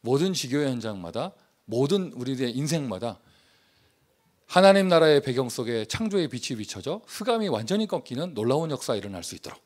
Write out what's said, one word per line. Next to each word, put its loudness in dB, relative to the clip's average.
모든 0
지교회 -2
현장마다, -6
모든 0
우리의 -4
인생마다 -4
하나님 8
나라의 8
배경 -2
속에 -4
창조의 -2
빛이 -8
비춰져 -8
흑암이 -2
완전히 -2
꺾이는 -6
놀라운 0
역사 -4
일어날 -8
수 -12
있도록 -16